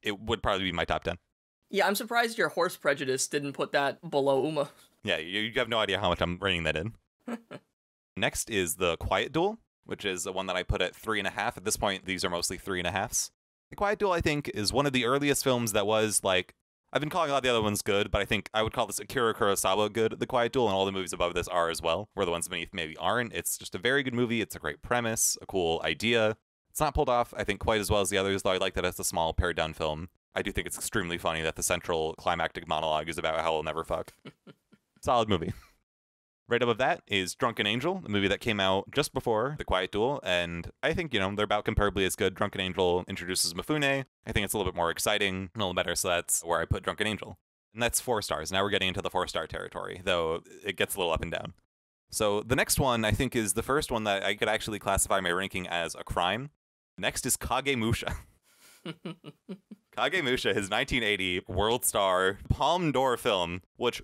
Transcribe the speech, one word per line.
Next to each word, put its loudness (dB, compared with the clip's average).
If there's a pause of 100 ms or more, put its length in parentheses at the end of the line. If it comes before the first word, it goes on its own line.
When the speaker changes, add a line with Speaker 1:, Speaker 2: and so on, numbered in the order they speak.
Speaker 1:
it -4
would -4
probably 0
be -2
my 0
top 0
ten. -4 (540)
Speaker 2:
Yeah, 2
I'm 2
surprised -2
your 2
horse -2
prejudice 0
didn't -2
put -4
that 0
below 4
Uma. -2 (340)
Speaker 1:
Yeah, 2
you, -2
you -2
have 0
no 2
idea 2
how 2
much 2
I'm 0
reining 2
that 0
in. -4 (340)
<laughs> -6 (800)
Next -4
is 0
The 2
Quiet -2
Duel, 0 (280)
which -8
is -4
the -6
one -4
that -2
I 0
put 0
at -2
three -4
and -2
a -2
half. -4
At -14
this 0
point, -2
these -4
are 0
mostly -2
three -4
and -4
a 0
halfs. -2 (380)
The -18
Quiet -2
Duel, 2
I 2
think, 0
is -2
one 4
of 0
the 2
earliest 2
films 2
that 2
was, 2
like, 2 (360)
I've 0
been -2
calling 0
a 0
lot 4
of 2
the 2
other 4
ones 0
good, 2
but 2
I -2
think -2
I 2
would -2
call 0
this -6
Akira 0
Kurosawa 2
good. 2
The -2
Quiet 0
Duel 4
and 2
all 4
the 2
movies -4
above 0
this 0
are 2
as -4
well, 0
where 0
the 2
ones -4
beneath -6
maybe -6
aren't. 0
It's -4
just -12
a -8
very 2
good -4
movie. 0
It's -6
a -14
great 0
premise, 0
a -14
cool 2
idea. 2 (340)
It's -6
not 2
pulled 2
off, 2
I -2
think, -2
quite 2
as 0
well 4
as 0
the 2
others, 2
though 2
I 4
like 0
that 0
it's -2
a -4
small 0
pared-down 0
film. -4 (260)
I 0
do -4
think -4
it's -8
extremely -4
funny 0
that -2
the -6
central 0
climactic -2
monologue 0
is -6
about 0
how 0
we'll 0
never -4
fuck. -6 (140)
<laughs> -20
Solid 2
movie. 0 (960)
Right 2
above 2
that 0
is 0
Drunken 0
Angel, 0
the -10
movie 4
that 2
came 0
out 2
just 0
before 0
The -8
Quiet 0
Duel, 2
and 0 (140)
I 2
think, -4
you 2
know, 0
they're 0
about 0
comparably 4
as 0
good. 2
Drunken -2
Angel 2
introduces -2
Mifune. 0 (240)
I -4
think 2
it's -2
a 0
little 0
bit -4
more 2
exciting 0
and -6
a -6
little -2
better, 0
so 0
that's 0
where 2
I -2
put -2
Drunken -2
Angel. -6 (360)
And -10
that's 0
four 0
stars. -4
Now 2
we're 0
getting 2
into -4
the -4
four-star -2
territory, -10
though 0 (240)
it -4
gets -2
a -4
little 2
up 0
and -6
down. -6 (560)
So 0
the 0
next 0
one, 2
I 2
think, 0
is 0
the -2
first 0
one -2
that 2
I 0
could 0
actually -2
classify 2
my 2
ranking -2
as -2
a -12
crime. 0 (480)
Next -2
is 0
Kagemusha. -2 (720)
<laughs> -10 (1040)
Kagemusha, 2
his 0
nineteen 0
eighty 0
World 0
Star 2 (100)
Palme 2
d'Or 2
film, 0 (140)
which -2